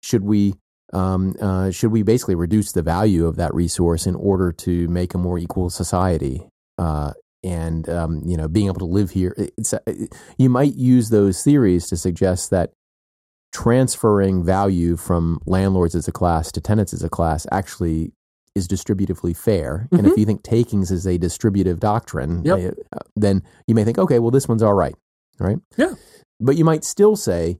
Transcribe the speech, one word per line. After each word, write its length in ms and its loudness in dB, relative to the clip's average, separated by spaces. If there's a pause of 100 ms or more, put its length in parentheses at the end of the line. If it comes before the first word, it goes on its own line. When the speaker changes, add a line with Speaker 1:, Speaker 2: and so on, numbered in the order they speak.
Speaker 1:
Should 200 0
we, 320 2 (360)
um, 480 0
uh, 320 0
should 220 0
we 100 2
basically 320 2
reduce 380 0
the 80 0
value 440 2
of 120 -2
that 160 -2
resource 520 0
in 100 -2
order 360 0
to 380 -2
make 240 -2
a 40 -2
more 200 -2
equal 320 -4
society? 800 -2 (280)
Uh, 360 -2 (300)
and, 440 -4
um, 380 -4
you 100 -2
know, 140 -4
being 180 2
able 120 -4
to 60 -6
live 260 0
here, 260 -2
it, 200 -6
it's, 160 -6
uh, 120 -4
it, 280 -8 (240)
you 120 4
might 260 2
use 340 4
those 320 4
theories 460 4
to 80 -4
suggest 540 -2
that 220 0 (920)
transferring 800 2
value 520 0
from 520 -2
landlords 480 2
as 120 -4
a 40 -6
class 400 -2
to 100 -6
tenants 320 0
as 100 -8
a 60 -4
class 420 -2
actually 640 -4 (400)
is 140 -2
distributively 680 -2
fair. 580 -2
And 100 4
if 100 6
Speaker 2:
Mm-hmm. 80 2
Speaker 1:
you 80 4
think 160 -2
takings 480 0
is 160 -2
a 100 0
distributive 640 0
doctrine, 680 -2
Speaker 2:
Yep. 300 0 (180)
Speaker 1:
uh, 60 -10 (160)
then 260 2 (240)
you 80 2
may 100 4
think, 140 0
"Okay, 220 2
well, 100 2
this 180 2
one's 140 0
all 140 4
right," 200 0 (440)
right? 180 -2 (180)
Speaker 2:
Yeah. 200 0 (440)
Speaker 1:
But 160 2
you 100 4
might 180 2
still 320 4
say 440 -2